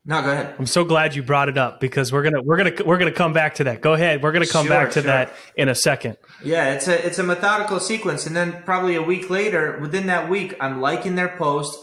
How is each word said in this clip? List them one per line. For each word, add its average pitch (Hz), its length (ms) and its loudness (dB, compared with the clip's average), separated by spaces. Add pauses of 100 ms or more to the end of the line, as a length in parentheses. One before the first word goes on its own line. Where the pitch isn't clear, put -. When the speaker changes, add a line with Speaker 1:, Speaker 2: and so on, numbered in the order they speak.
Speaker 1:
No, 151 160 -2
go 139 100 0
ahead. 143 260 -4
Speaker 2:
I'm 131 80 -4
so 175 200 0
glad 156 280 2
you 139 80 -4
brought 143 280 2
it 135 80 -2
up 123 220 0
because 127 320 -2
we're 143 120 2
gonna, 151 180 2
we're 156 160 2
gonna, 185 260 0
we're 175 140 4
gonna 170 140 2
come 165 220 0
back 156 220 2
to 143 100 0
that. 117 160 -4
Go 156 120 4
ahead. 156 300 2
We're 156 80 2
gonna 170 160 2
come 156 180 2
Speaker 1:
Sure, 147 100 4
Speaker 2:
back 143 160 4
to 151 100 0
Speaker 1:
sure. - 20 0
Speaker 2:
that 131 300 0 (220)
in 135 140 2
a 120 60 2
second. 127 420 -2 (260)
Speaker 1:
Yeah, 147 300 0
it's 143 140 -4
a, 175 180 2
it's 175 140 -4
a 185 40 0
methodical 202 560 0
sequence. 185 460 -4
And 160 100 -6
then 175 280 -2
probably 185 320 0
a 160 80 -2
week 180 260 -2
later, 180 500 -2
within 180 280 -4
that 170 220 0
week, 185 300 -4
I'm 135 220 -4
liking 170 340 -2
their 180 220 -2
posts, 147 460 -2